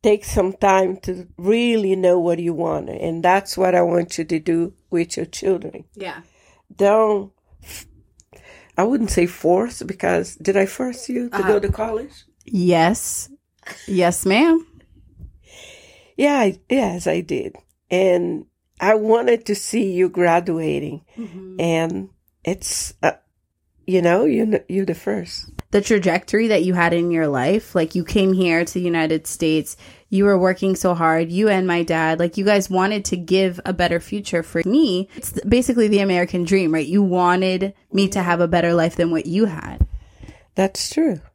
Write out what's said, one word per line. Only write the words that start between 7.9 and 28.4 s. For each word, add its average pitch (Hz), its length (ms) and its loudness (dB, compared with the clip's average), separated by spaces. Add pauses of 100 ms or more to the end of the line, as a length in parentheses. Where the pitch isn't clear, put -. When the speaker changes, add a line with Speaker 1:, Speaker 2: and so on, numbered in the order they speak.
Speaker 1:
I 175 60 2
wouldn't 226 260 0
say 175 160 2
force, 180 560 0
because 180 540 -4
did 196 220 -2
I 196 100 4
force 247 420 -10
you 247 200 -4
to 208 80 -10
Speaker 2:
Uh-huh. 190 160 0
Speaker 1:
go 202 60 2
to 202 120 -2
college? 226 540 -6 (200)
Speaker 2:
Yes. 175 840 0 (580)
Yes, 175 380 0
ma'am. 330 400 4 (1500)
Speaker 1:
Yeah, 285 220 4
I, 196 200 2 (100)
yes, 196 380 0
I 165 140 0
did. 156 340 -6 (340)
And 180 560 2 (340)
I 220 160 4
wanted 233 520 2
to 208 80 0
see 202 360 -2
you 180 180 2
graduating. 165 920 0 (140)
Speaker 2:
Mm-hmm. 185 420 -14
Speaker 1:
And 170 500 -2 (340)
it's, - 500 -6 (100)
uh, - 100 2 (720)
you 185 160 2
know, 175 240 4
you 226 200 0
kn-, 214 240 0
you're 190 160 -2
the 185 100 -4
first. - 560 -8 (200)
Speaker 2:
The 202 100 2
trajectory 202 680 0
that 196 160 2
you 185 100 0
had 175 200 2
in 175 180 0
your 165 160 0
life, 147 480 -2
like, 165 200 -2
you 175 100 -2
came 190 280 2
here 175 300 2